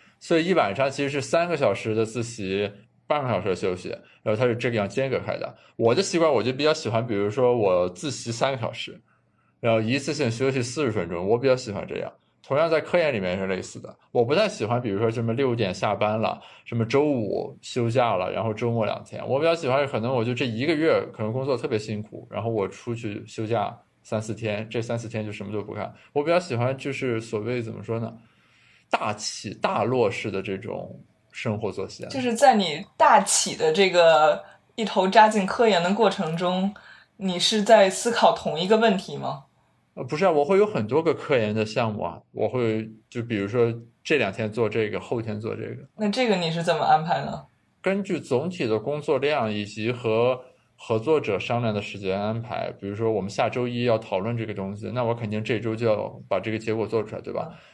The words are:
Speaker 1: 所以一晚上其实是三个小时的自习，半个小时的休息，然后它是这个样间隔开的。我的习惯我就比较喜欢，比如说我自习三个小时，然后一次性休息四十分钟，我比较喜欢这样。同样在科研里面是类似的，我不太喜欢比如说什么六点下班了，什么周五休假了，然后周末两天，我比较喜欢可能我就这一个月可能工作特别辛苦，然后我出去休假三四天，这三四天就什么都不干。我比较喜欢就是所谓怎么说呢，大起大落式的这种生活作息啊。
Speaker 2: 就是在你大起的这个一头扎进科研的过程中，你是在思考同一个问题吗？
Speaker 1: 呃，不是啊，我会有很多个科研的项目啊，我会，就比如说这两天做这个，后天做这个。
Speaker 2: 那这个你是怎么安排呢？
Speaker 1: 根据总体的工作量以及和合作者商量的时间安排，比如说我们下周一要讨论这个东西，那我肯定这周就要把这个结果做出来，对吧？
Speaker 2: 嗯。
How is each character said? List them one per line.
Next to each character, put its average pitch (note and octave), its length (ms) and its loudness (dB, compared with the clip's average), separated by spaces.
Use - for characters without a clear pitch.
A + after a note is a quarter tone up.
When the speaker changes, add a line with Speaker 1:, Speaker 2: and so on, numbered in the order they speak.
Speaker 1:
所 E3+ 180 2
以 E3 80 0
一 F#3 80 2
晚 A2 200 2
上 C3+ 140 2
其 C#3 140 -4
实 C#3 80 -2
是 C#3+ 100 -2
三 E3 280 0
个 E3+ 80 -2
小 B2 180 2
时 A#2 180 -4
的 A2 140 0
自 A#2 160 -6
习， G2+ 480 -4
半 D3+ 160 2
个 B2+ 40 -4
小 A#2 140 0
时 G#2 60 -4
的 F#2 80 0
休 F#2 180 -2
息， F#2 140 -10
然 A2 100 0
后 G#2+ 40 0
它 B2+ 100 2
是 A#2+ 80 2
这 B2 160 -2
个 A#2 60 -2
样 G2+ 120 0
间 C3+ 220 -2
隔 A2+ 80 0
开 F2+ 180 -6
的。 - 160 -8
我 A#2 180 4
的 D3+ 80 2
习 F3+ 200 0
惯 D#3+ 120 4
我 A#2 80 4
就 A#2+ 120 0
比 C3 100 -4
较 D3+ 100 4
喜 D3+ 160 -4
欢， A2+ 160 0
比 B2 80 -4
如 G2+ 160 0
说 B2 280 4
我 F#2 320 4
自 C#3 240 -8
习 - 180 -8
三 C3 220 0
个 C3 60 -4
小 A2+ 140 -4
时， - 300 -12
然 A#2 160 4
后 A2+ 60 4
一 A#2 180 0
次 D3+ 160 -4
性 C3+ 160 0
休 C3 220 0
息 C3 100 0
四 C#3+ 220 -2
十 A#2 80 0
分 F#2 160 -2
钟， F2+ 220 -4
我 A2+ 60 4
比 C3 120 2
较 B2+ 80 6
喜 A#2 160 -6
欢 F2+ 160 -6
这 - 80 -6
样。 - 160 -6
同 C#3 140 -2
样 E3 100 2
在 D#3+ 120 2
科 E3+ 180 0
研 D#3 160 2
里 G#2+ 60 -2
面 F#2 180 -2
是 G2 80 -4
类 F#2+ 160 -2
似 - 160 -14
的， - 180 -16
我 B2 140 2
不 C3 100 0
太 G3+ 140 4
喜 - 160 -6
欢 A#2+ 180 0
比 A#2+ 80 -4
如 G2 80 0
说 A2+ 100 2
什 A#2 160 -2
么 A2+ 80 0
六 B2 220 0
点 G#2+ 180 0
下 G#2+ 220 -2
班 G#2+ 260 0
了， F#2 200 -2
什 - 120 -6
么 A2+ 80 2
周 C#3 200 4
五 G#2 580 -2
休 A#2 260 -2
假 A#2 280 2
了， F#2 160 -2
然 F#2 100 -2
后 A2 100 0
周 A2+ 200 -2
末 A2+ 120 0
两 - 200 -4
天， - 220 -12
我 A#2+ 120 0
比 D3+ 60 0
较 E3 100 4
喜 D#3+ 140 -4
欢 C#3 180 2
可 B2+ 140 -2
能 A#2+ 120 -2
我 A#2+ 120 2
就 B2 100 0
这 B2 100 -2
一 A#2+ 220 -2
个 E3+ 80 2
月 D3+ 260 4
可 - 100 -8
能 G#2+ 100 -2
工 C3 120 -4
作 C3+ 120 0
特 C3 120 -4
别 A#2+ 100 0
辛 G#2 240 -6
苦， - 260 -16
然 G#2 140 -6
后 A2+ 80 -2
我 G#2 160 0
出 - 260 -8
去 A2+ 360 -8
休 A2+ 180 -8
假 G#2 280 -2
三 A2 180 -4
四 A2 140 -6
天， G#2+ 340 -6
这 A#2 140 -4
三 A#2 160 -4
四 A2+ 100 -10
天 A2 160 -6
就 G#2+ 60 -8
什 G2+ 160 -10
么 G2+ 60 -10
都 G#2 100 -4
不 G#2 100 -10
干。 G#2 220 -8
我 D3 100 -2
比 D3+ 80 0
较 E3+ 80 4
喜 F3 180 -4
欢 B2+ 200 0
就 C3+ 160 -6
是 B2 280 -2
所 A2 200 -4
谓 A#2+ 220 -4
怎 A2+ 100 -8
么 G#2 80 -12
说 A2+ 200 -4
呢， A2+ 120 -6
大 G#3 240 -2
起 - 400 -10
大 F#3 300 0
落 A#2+ 260 2
式 - 180 -6
的 F#2+ 140 -4
这 G2 160 -6
种 F#2 420 -12
生 A2 260 -4
活 G#2+ 140 -4
作 F#2+ 180 -8
息 - 160 -16
啊。 - 40 -10
Speaker 2:
就 C4+ 120 -6
是 B3 140 0
在 A#3+ 220 8
你 F3+ 280 0
大 C4+ 240 8
起 - 340 0
的 D#3+ 180 2
这 F#3+ 160 6
个 D#3+ 540 6
一 A3+ 100 -2
头 G3 220 2
扎 G#3+ 220 8
进 G#3+ 180 2
科 A3+ 220 4
研 F#3 120 4
的 F3+ 140 2
过 G#3+ 160 4
程 E3 260 -4
中， F#3 380 0
你 F#3 200 -2
是 G#3+ 240 2
在 G3+ 260 8
思 F#3+ 220 -2
考 F3+ 260 4
同 D#3 220 -4
一 F3 80 -2
个 A3 100 6
问 G#3+ 220 4
题 D3+ 180 -12
吗？ C3+ 280 -8
Speaker 1:
呃， D#3+ 80 -8
不 C#3 140 -6
是 E3+ 80 2
啊， F#3+ 60 6
我 D3 120 4
会 F#3 140 4
有 G3+ 80 6
很 E3 220 -2
多 C3+ 160 2
个 E3 100 2
科 C3+ 240 0
研 G#2+ 180 2
的 G#2+ 120 0
项 A2+ 260 -2
目 G2 100 -6
啊， E2+ 160 -6
我 G#2+ 160 0
会， A2+ 420 -2
就 A#2+ 120 -6
比 A#2 140 -4
如 G2 100 -2
说 A#2 240 2
这 D#3+ 140 0
两 G#2+ 160 0
天 G#2+ 180 -4
做 A2+ 160 0
这 G#2+ 220 0
个， F#2+ 100 -6
后 B2 220 -6
天 G#2+ 180 -6
做 A2 160 -6
这 G#2+ 100 -10
个。 B2 220 -12
Speaker 2:
那 G#3 100 -2
这 B3 180 0
个 G#3+ 80 4
你 F3 160 0
是 E3 120 -4
怎 E3 120 2
么 D3+ 80 0
安 D#3 220 4
排 D#3+ 220 0
呢？ - 180 -10
Speaker 1:
根 G3 200 0
据 F#3+ 160 -2
总 C#3 300 0
体 F3+ 180 -4
的 A2 120 2
工 D3 240 -4
作 C#3+ 160 2
量 C3 340 0
以 G#2 140 -4
及 A2 260 -4
和 A#2+ 480 2
合 A2 200 0
作 D3 220 2
者 A2 180 0
商 A#2+ 220 -2
量 A2 140 0
的 G2+ 80 -4
时 - 160 -10
间 F#2+ 200 -2
安 G#2+ 220 -4
排， E2+ 400 -6
比 G2 80 -8
如 G2+ 60 -6
说 A2+ 180 0
我 G#2 80 0
们 F#2 80 -4
下 A2+ 220 0
周 B2 180 -2
一 A#2+ 160 -4
要 A2+ 140 2
讨 G2+ 200 -2
论 A2 160 -4
这 A2+ 120 -4
个 G#2 80 -8
东 G2 200 -6
西， G#2 200 -10
那 B2 100 -2
我 A#2 100 0
肯 A2+ 160 -6
定 G#2+ 140 -4
这 A2+ 160 -2
周 A2+ 160 -4
就 A#2 80 -4
要 G#2 420 0
把 G2 140 0
这 G#2+ 100 -6
个 G#2+ 80 -2
结 A2 140 -4
果 A2 140 -2
做 A2+ 160 0
出 G#2+ 120 -8
来， F#2 60 -8
对 F#2+ 100 -12
吧？ F#2 200 -6
Speaker 2:
嗯。 - 60 -18